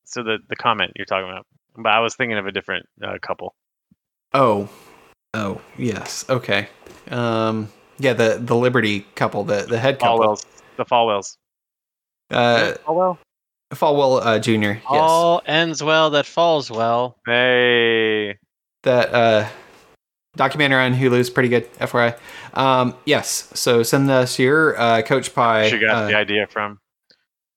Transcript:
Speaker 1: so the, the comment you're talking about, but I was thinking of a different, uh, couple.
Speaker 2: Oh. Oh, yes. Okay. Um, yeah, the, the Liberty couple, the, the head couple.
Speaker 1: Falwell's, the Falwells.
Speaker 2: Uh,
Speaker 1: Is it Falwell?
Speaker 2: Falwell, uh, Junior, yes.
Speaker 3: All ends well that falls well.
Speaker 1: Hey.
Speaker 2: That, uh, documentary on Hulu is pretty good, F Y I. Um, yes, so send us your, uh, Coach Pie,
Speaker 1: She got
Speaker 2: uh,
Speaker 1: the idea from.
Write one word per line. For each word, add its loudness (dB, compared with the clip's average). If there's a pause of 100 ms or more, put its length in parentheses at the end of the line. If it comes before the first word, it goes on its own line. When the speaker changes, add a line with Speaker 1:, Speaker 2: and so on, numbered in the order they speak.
Speaker 1:
so -10
the, -4 (100)
the -10
comment -2
you're -14
talking -4
about, -16 (300)
but -4
I 4
was -2
thinking -4
of -6
a -8
different, -8 (160)
uh, -10 (100)
couple. -10 (800)
Speaker 2:
Oh. 2 (680)
Oh, -8 (160)
yes. -6
Okay. -2 (420)
Um, -2 (280)
yeah, 2
the, 2
the -2
Liberty 2 (140)
couple, -2
the, -2
the -2
head 0
couple. 2
Speaker 1:
Falwell's, 0 (300)
the -4
Falwells. 0 (920)
Speaker 2:
Uh, 2
Speaker 1:
Is -2
it -18
Falwell? -2 (540)
Speaker 2:
Falwell, 2
uh, 2
Junior, 0
yes. -14
Speaker 3:
All 2
ends 0
well 2
that 0
falls 0
well. -2
Speaker 1:
Hey. 2 (500)
Speaker 2:
That, 2
uh, 4 (880)
documentary 2
on 2
Hulu 2
is 0
pretty 0
good, 0 (120)
F -4
Y 2 (400)
I. 2
Um, -2 (100)
yes, -2
so 2
send 2
us 2
your, 2
uh, 2
Coach -2
Pie, 2
Speaker 1:
She 0
got 2 (100)
Speaker 2:
uh, -4
Speaker 1:
the 0
idea 0
from. -8 (760)